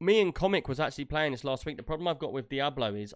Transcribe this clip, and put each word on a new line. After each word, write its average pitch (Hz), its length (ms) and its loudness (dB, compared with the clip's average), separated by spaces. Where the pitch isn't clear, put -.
me 202 180 6
and 185 160 4
Comic 190 320 2
was 135 140 -2
actually 139 240 -4
playing 156 260 0
this 127 140 -6
last 131 200 -2
week. 151 120 -8
The - 60 -12
problem 160 240 -4
I've 156 120 0
got 151 140 -4
with 131 160 -6
Diablo 135 460 0
is 104 200 -8